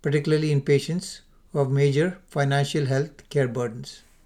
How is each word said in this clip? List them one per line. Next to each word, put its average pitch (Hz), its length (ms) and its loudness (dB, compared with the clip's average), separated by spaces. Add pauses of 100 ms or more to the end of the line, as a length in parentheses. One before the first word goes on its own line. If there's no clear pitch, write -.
particularly 151 500 0
in 139 80 4
patients 147 640 -2 (300)
who 151 60 -2
have 135 120 0
major 143 480 2 (100)
financial 143 580 0
health 135 420 -4
care 135 200 0
burdens. 120 540 -8 (240)